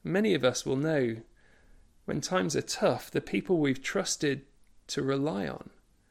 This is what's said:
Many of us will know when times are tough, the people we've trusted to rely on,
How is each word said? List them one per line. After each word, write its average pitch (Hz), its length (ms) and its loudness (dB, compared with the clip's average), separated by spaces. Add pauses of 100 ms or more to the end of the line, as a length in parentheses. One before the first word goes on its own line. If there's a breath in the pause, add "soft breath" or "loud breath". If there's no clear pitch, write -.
Many 190 300 2
of 143 100 2
us - 220 2
will 135 100 0
know 135 420 0 (880)
when - 160 -2
times 180 340 0
are - 80 2
tough, - 480 0
the 147 100 0
people 190 380 0
we've 139 240 2
trusted 147 580 -2 (460)
to 143 160 -4
rely 139 440 0
on, - 220 -10 (420)